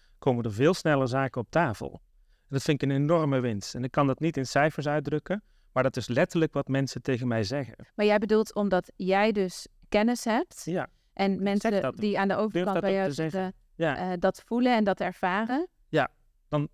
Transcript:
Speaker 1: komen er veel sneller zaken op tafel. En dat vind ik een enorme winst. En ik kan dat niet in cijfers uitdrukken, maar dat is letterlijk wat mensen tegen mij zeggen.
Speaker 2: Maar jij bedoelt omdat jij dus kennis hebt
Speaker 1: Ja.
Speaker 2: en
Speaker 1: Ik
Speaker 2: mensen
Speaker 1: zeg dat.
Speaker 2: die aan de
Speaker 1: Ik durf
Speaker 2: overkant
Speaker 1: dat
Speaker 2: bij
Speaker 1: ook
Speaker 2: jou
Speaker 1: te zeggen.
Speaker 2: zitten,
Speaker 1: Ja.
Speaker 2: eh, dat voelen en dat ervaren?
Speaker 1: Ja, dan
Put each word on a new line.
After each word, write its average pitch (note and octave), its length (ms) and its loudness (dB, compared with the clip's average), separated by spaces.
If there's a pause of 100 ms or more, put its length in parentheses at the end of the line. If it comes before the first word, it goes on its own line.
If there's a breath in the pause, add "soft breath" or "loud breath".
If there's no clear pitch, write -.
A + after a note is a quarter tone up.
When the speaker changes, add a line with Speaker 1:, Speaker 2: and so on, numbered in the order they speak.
(180)
Speaker 1:
komen A#2+ 260 2
er A2+ 80 -4
veel C#3 220 4
sneller C#3 340 2
zaken C3 320 -2
op G#2+ 100 -8
tafel. C3+ 420 0
En - 560 -20
dat C3+ 140 -2
vind D3 200 0
ik C#3+ 60 2
een C#3 60 2
enorme C#3+ 460 2
winst. A2+ 340 -4
En B2 100 -6
ik C3 60 -6
kan C#3+ 160 2
dat C3 140 -2
niet D#3+ 160 -2
in C3+ 100 -2
cijfers D3 400 0
uitdrukken, D3+ 560 -4 (300)
maar B2+ 100 2
dat B2+ 140 0
is A#2+ 120 -6
letterlijk D#3 440 0
wat C#3 160 -4
mensen C3+ 340 -2
tegen B2+ 260 -2
mij A2+ 160 0
zeggen. C3 300 -6 (200)
Speaker 2:
Maar G#3 120 0
jij G#3 120 4
bedoelt G#3+ 360 0
omdat G3 420 0
jij G3 360 2
dus F#3+ 340 -4 (220)
kennis A3+ 360 2
hebt A#3+ 400 -2
Speaker 1:
Ja. E3 240 -4 (240)
Speaker 2:
en G3 200 0
Speaker 1:
Ik F#3 80 -4
Speaker 2:
mensen G3+ 320 0
Speaker 1:
zeg G3 100 0
dat. C3 140 -4
Speaker 2:
die G#3 220 -2
aan G3 100 2
de G3 60 0
Speaker 1:
Ik - 40 -2
durf A3 80 0
Speaker 2:
overkant F#3+ 280 -2
Speaker 1:
dat E3+ 80 0
Speaker 2:
bij F#3+ 80 0
Speaker 1:
ook F#3+ 60 2
Speaker 2:
jou F#3+ 120 0
Speaker 1:
te C#3+ 60 -6
zeggen. D#3+ 300 -4
Speaker 2:
zitten, F#3 160 -10 (140)
Speaker 1:
Ja. E3 380 -2
Speaker 2:
eh, F3+ 60 -4
dat F#3 280 0
voelen B3 300 2
en A3 80 4
dat F#3+ 160 0
ervaren? G#3+ 680 -2 (200)
Speaker 1:
Ja, D3 220 2 (380)
dan D3 260 -2